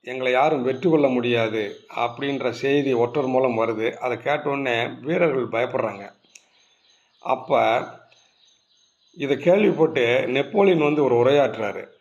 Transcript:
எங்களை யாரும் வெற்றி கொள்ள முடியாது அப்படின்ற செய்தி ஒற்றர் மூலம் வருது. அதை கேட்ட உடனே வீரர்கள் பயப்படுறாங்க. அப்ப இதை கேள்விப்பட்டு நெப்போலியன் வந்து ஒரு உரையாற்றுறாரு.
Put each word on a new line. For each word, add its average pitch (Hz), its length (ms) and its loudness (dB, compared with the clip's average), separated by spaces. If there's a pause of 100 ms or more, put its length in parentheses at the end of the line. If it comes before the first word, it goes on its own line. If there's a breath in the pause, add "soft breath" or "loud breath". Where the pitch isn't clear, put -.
எங்களை 127 260 -4
யாரும் 139 320 2
வெற்றி 127 260 -2
கொள்ள 147 200 4
முடியாது 117 520 0 (340)
அப்படின்ற 127 560 -4
செய்தி 139 420 0
ஒற்றர் 120 340 0
மூலம் 127 320 0
வருது. 113 360 -2
அதை - 220 -4
கேட்ட 147 320 -4
உடனே 135 260 -2 (260)
வீரர்கள் 143 500 -2
பயப்படுறாங்க. 113 520 -4 (1200 soft breath)
அப்ப 131 340 -2 (1600 soft breath)
இதை 139 200 -2
கேள்விப்பட்டு 160 680 2 (240)
நெப்போலியன் 160 600 2
வந்து 151 160 2
ஒரு 120 120 2
உரையாற்றுறாரு. 120 680 2 (180)